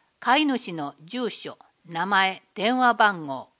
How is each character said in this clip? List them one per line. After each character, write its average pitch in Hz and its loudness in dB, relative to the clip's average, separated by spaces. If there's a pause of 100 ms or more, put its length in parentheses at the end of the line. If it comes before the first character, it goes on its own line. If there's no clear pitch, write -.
(220)
飼 254 4
い 311 2
主 240 -2
の 151 -8
住 220 -6
所、 - -14 (280)
名 165 -4
前、 190 2 (100)
電 226 0
話 247 4
番 202 2
号、 131 -10 (100)